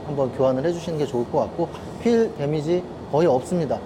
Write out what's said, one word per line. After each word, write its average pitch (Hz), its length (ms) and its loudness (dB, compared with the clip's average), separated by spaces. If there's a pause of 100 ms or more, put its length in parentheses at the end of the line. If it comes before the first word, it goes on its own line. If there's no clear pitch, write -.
한번 139 320 0
교환을 131 300 2
해주시는 170 320 -2
게 147 80 0
좋을 120 260 -2
것 156 60 2
같고, 131 280 0 (360)
휠 226 340 4
데미지 156 480 0 (260)
거의 156 160 4
없습니다. 135 600 2